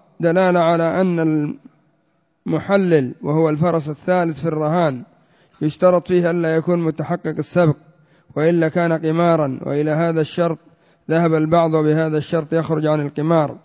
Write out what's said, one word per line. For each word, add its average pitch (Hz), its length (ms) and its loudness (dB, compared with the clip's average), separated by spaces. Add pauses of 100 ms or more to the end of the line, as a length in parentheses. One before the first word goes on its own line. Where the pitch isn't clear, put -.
(200)
دلالة 180 400 2
على 165 420 2
أن 175 180 0 (1300)
المحلل 165 720 0
وهو 156 280 0
الفرس 156 400 0
الثالث 165 520 -2
في 160 60 -4
الرهان 151 560 -2 (580)
يشترط 175 460 2
فيه 175 240 2
ألا 165 240 -2
يكون 175 240 0
متحقق 160 580 -4
السبق، 156 380 2 (600)
وإلا 160 320 2
كان 170 260 0
قماراً، 160 680 0
وإلى 147 300 -2
هذا 160 300 0
الشرط 165 380 -2 (520)
ذهب 165 220 2
البعض، 160 400 2
وبهذا 156 440 0
الشرط 151 360 -4
يخرج 156 320 -2
عن 151 160 0
القمار 147 640 0